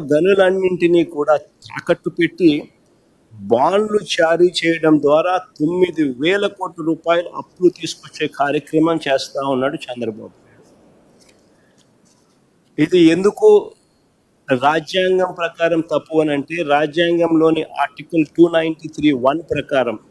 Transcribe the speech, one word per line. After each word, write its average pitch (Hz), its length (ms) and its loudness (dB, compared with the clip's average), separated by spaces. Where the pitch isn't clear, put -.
గనులన్నింటినీ 180 920 2
కూడా 147 320 -2
తాకట్టు - 480 -6
పెట్టి 165 420 0
బాండ్లు 160 680 0
జారీ 170 340 2
చేయడం 160 420 0
ద్వారా 160 320 2
తొమ్మిది 175 460 -2
వేల 196 280 0
కోట్ల 175 380 -12
రూపాయలు 165 440 -2
అప్పులు 175 400 -4
తీసుకొచ్చే - 580 -8
కార్యక్రమం 151 800 -2
చేస్తా 135 400 -2
ఉన్నాడు 139 380 -2
చంద్రబాబు 110 500 -10
నాయుడు. - 340 -20
ఇది 160 220 2
ఎందుకు 202 340 2
రాజ్యాంగం 175 840 0
ప్రకారం 165 480 -2
తప్పు 156 400 -2
అని 151 100 0
అంటే, 143 320 -4
రాజ్యాంగంలోని 160 1000 0
ఆర్టికల్ 156 440 -4
టూ 165 240 2
నైంటీ 160 380 -2
త్రీ 151 240 0
వన్ 156 160 0
ప్రకారం 131 460 -2